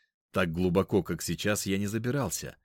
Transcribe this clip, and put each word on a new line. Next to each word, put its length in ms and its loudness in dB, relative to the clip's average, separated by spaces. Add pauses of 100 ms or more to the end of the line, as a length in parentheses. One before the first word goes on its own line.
(300)
Так 220 0
глубоко, 500 4
как 200 -4
сейчас, 420 -2
я 140 0
не 80 -2
забирался. 800 -4